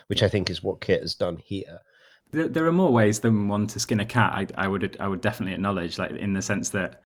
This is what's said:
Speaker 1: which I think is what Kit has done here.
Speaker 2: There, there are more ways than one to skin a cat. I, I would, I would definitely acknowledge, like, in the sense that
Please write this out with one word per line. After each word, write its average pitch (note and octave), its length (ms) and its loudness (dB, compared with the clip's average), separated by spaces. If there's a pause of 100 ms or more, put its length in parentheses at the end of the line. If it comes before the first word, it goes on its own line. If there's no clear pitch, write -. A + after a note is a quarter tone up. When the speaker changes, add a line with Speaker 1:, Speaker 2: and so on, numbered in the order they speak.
Speaker 1:
which G#2+ 160 0
I G#2 40 6
think F#2+ 220 0
is F2 140 -6
what F#2+ 180 -4
Kit F#2 200 2
has E2+ 120 -8
done F2+ 240 -4
here. F2+ 420 -10 (520)
Speaker 2:
There, D#3 160 0
there D#3+ 180 0
are E3 60 4
more F3 200 6
ways G#2+ 280 6
than G#2+ 280 2
one G#2 200 0
to - 120 -8
skin A2+ 200 0
a G2+ 60 0
cat. A2+ 280 2
I, F#2+ 320 -4
I - 20 0
would, G2 320 -2
I G2 80 -4
would F#2+ 140 -4
definitely F#2+ 320 -2
acknowledge, F2+ 460 -2
like, F2+ 120 -4
in G2 220 -4
the F#2+ 80 0
sense F#2+ 280 -4
that F2+ 420 -6